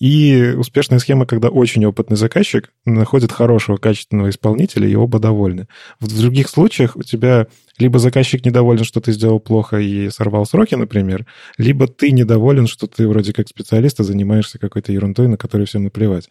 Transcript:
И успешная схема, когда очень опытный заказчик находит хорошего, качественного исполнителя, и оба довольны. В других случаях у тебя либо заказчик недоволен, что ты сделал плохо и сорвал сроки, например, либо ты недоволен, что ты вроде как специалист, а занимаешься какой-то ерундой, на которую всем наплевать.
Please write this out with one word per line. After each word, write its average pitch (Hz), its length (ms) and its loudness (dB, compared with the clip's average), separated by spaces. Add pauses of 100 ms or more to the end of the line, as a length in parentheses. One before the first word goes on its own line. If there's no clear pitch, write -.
И 135 560 4
успешная 127 440 0
схема, 131 260 0
когда 117 220 0
очень 117 380 2
опытный 107 300 -2
заказчик - 560 -2 (120)
находит 117 480 0
хорошего, 113 460 0
качественного 101 520 -2
исполнителя, 107 580 -2
и 104 60 0
оба 113 240 0
довольны. 101 480 -2 (320)
В 107 220 -4
других 127 280 2
случаях 156 480 0
у 120 60 -10
тебя 120 440 0 (320)
либо 123 220 2
заказчик 127 440 0
недоволен, 120 380 2
что 113 180 -4
ты 113 120 -2
сделал 110 260 0
плохо 107 400 -2
и 101 320 -4
сорвал 104 360 -4
сроки, 202 280 0
например, 101 520 -4 (320)
либо 127 280 0
ты 143 240 -2
недоволен, 123 560 2
что - 220 -8
ты 113 180 -2
вроде 107 260 0
как 107 160 -4
специалист, 117 520 -2
а 107 40 -2
занимаешься 101 540 -2
какой-то 101 340 -6
ерундой, 101 360 0
на 107 80 0
которую 101 320 -4
всем 101 160 -6
наплевать. 98 460 -4